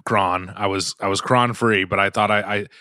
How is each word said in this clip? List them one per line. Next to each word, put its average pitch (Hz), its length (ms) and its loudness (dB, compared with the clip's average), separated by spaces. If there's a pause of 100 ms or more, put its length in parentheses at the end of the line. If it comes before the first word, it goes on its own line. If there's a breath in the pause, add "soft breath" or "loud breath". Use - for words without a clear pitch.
cron. 92 520 0
I 104 100 -2
was, 98 340 -2
I 98 80 -2
was 98 140 0
cron 123 320 2
free, 107 300 2
but 98 140 -2
I 98 120 2
thought 107 200 0
I, 104 100 2
I, 101 260 -4 (140 loud breath)